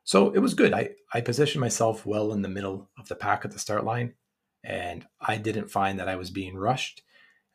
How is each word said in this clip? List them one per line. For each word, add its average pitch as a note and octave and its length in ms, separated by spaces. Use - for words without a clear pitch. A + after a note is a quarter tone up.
So - 280
it G3 80
was C4 140
good. A3 200
I, - 220
I A#2+ 80
positioned C#3 400
myself A2+ 440
well G#2+ 280
in G2+ 80
the F#2+ 80
middle G2 480
of G2+ 100
the G#2 80
pack G2+ 300
at G2+ 60
the - 80
start G#2 260
line. A#2+ 300
And F2+ 420
I A2 160
didn't G#2+ 340
find G2 280
that F#2 100
I F#2 60
was F#2 140
being F#2 260
rushed, G#2 460